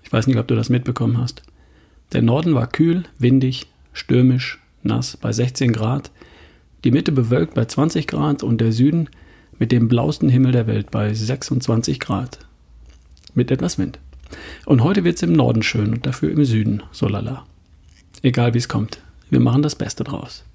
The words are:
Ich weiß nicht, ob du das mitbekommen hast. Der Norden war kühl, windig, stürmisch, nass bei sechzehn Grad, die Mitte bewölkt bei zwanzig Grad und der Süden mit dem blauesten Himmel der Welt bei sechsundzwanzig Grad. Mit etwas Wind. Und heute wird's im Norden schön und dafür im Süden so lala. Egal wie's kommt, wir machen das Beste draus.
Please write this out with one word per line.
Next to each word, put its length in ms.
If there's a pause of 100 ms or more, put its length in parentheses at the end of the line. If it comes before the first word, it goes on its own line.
Ich 80
weiß 140
nicht, 100
ob 100
du 80
das 140
mitbekommen 480
hast. 260 (720)
Der 80
Norden 340
war 120
kühl, 380 (140)
windig, 500 (260)
stürmisch, 640 (220)
nass 340
bei 160
sechzehn 400
Grad, 380 (760)
die 60
Mitte 200
bewölkt 440
bei 100
zwanzig 420
Grad 360
und 180
der 120
Süden 360 (500)
mit 140
dem 160
blauesten 400
Himmel 240
der 140
Welt 240
bei 240
sechsundzwanzig 840
Grad. 400 (920)
Mit 180
etwas 280
Wind. 200 (680)
Und 180
heute 200
wird's 180
im 100
Norden 300
schön 320
und 100
dafür 260
im 140
Süden 380 (100)
so 160
lala. 380 (720)
Egal 320
wie's 160
kommt, 320 (300)
wir 100
machen 220
das 120
Beste 300
draus. 400 (100)